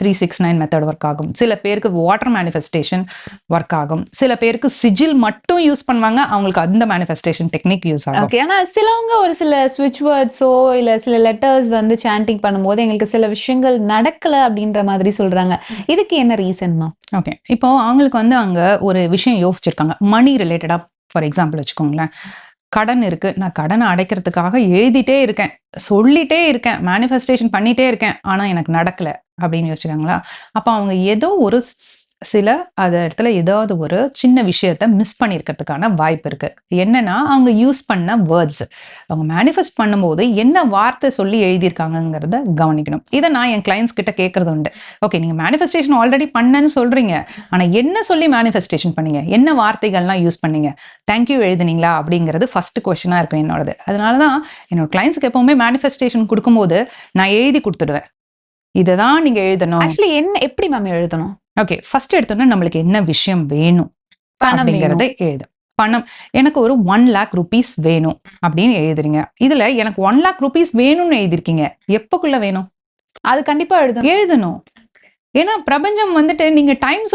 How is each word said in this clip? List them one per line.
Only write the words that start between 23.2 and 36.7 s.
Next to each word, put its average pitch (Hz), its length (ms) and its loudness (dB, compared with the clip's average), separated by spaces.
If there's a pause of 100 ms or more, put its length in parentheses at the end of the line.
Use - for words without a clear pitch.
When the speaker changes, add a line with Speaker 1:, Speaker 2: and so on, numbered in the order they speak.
Speaker 1:
நான் 185 160 -4
கடனை 202 340 0
அடைக்கிறதுக்காக 180 720 -2 (120)
எழுதிட்டே 254 500 2
இருக்கேன், 208 300 -2 (400)
சொல்லிட்டே 294 560 4
இருக்கேன், 233 400 -2
மேனிஃபெஸ்டேஷன் 233 680 0
பண்ணிட்டே 233 300 2
இருக்கேன், 233 360 -2
ஆனா 196 220 -2
எனக்கு 170 280 -2
நடக்கல" 165 400 -2 (300)
அப்படின்னு 165 300 -2
யோசிச்சுக்காங்களா? 160 500 -4 (300)
அப்ப 220 200 -2
அவங்க 202 220 -2
ஏதோ 214 420 0
ஒரு 233 220 2
ஸ்-, - 440 -10 (220)
சில 220 500 0
அந்த 175 340 0
இடத்துல 220 160 -4
ஏதாவது 202 540 0
ஒரு 175 340 -2
சின்ன 254 300 2
விஷயத்த 180 440 0
மிஸ் 220 380 0
பண்ணியிருக்கிறதுக்கான 170 680 -4
வாய்ப்பு 160 340 0
இருக்கு. - 260 -8 (200)